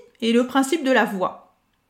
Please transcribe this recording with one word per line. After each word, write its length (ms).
est 120
le 140
principe 380
de 60
la 140
voix. 500